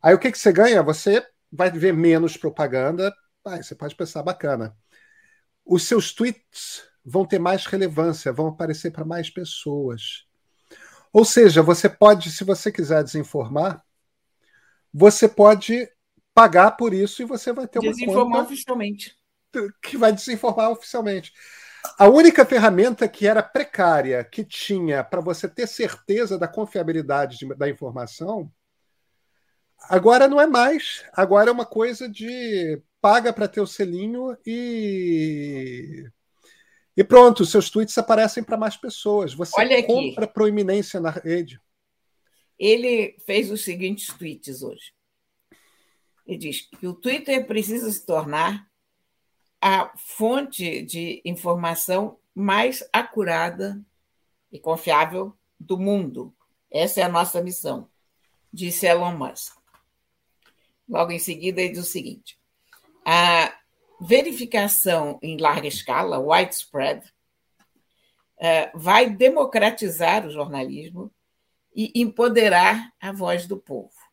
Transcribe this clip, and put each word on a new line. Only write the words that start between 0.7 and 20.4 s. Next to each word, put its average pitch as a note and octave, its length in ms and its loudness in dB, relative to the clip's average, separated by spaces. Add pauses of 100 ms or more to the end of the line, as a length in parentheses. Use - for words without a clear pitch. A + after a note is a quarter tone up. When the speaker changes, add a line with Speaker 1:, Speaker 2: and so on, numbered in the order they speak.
Speaker 1:
Você G3+ 420 0 (260)
vai F3 200 0
ver E3+ 220 0
menos D#3+ 440 2
propaganda, D3+ 760 -4 (340)
aí F3 180 -12
você - 100 -16
pode D3 220 -12
pensar, D#3+ 260 -10
bacana. C#3+ 540 -6 (920)
Os F3 220 0
seus - 260 0
tweets - 720 -8 (200)
vão F3 220 -2
ter F#3 140 -2
mais F#3 260 -2
relevância, D#3+ 680 -4
vão D#3 140 -2
aparecer D#3+ 440 -8
pra D#3 140 -12
mais E3 240 -8
pessoas. C#3+ 960 -10 (880)
Ou A3 100 8
seja, F#3+ 380 6
você E3+ 260 2
pode, G#3 420 6
se D#3 140 -10
você G3 280 -2
quiser D#3 320 -2
desinformar, D3 760 -6 (1120)
você G#3 340 6
pode G#3+ 600 4 (440)
pagar G3+ 380 8
por A3+ 220 -2
isso G3 280 -2
e B3 40 -6
você A#3+ 280 -6
vai B3+ 140 -8
ter A#3+ 120 -4
uma A3 120 -2
Speaker 2:
Desinformar A#3+ 480 0
Speaker 1:
conta C4 140 -6
Speaker 2:
oficialmente. G#3+ 640 -8 (640)
Speaker 1:
que - 160 -12
vai A3+ 140 6
desinformar A3 600 -2